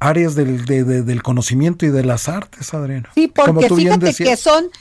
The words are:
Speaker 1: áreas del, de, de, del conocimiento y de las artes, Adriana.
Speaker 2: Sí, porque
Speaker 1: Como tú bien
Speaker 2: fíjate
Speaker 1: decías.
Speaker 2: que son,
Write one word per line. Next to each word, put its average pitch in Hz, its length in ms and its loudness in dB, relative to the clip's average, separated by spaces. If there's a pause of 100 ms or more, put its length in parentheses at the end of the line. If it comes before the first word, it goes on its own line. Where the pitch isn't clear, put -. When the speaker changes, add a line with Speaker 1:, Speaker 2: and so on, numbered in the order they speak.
Speaker 1:
áreas 156 340 0
del, 127 320 -2
de, 131 180 0
de, 127 160 0
del 120 220 -2
conocimiento 131 640 0
y - 20 2
de 135 160 0
las 123 240 -2
artes, - 460 -10
Adriana. 135 400 -8
Speaker 2:
Sí, 311 140 2
porque 277 240 2
Speaker 1:
Como 160 140 4
tú 175 100 2
bien 175 180 4
Speaker 2:
fíjate 180 140 2
Speaker 1:
decías. - 200 -2
Speaker 2:
que 240 80 2
son, 320 300 2 (140)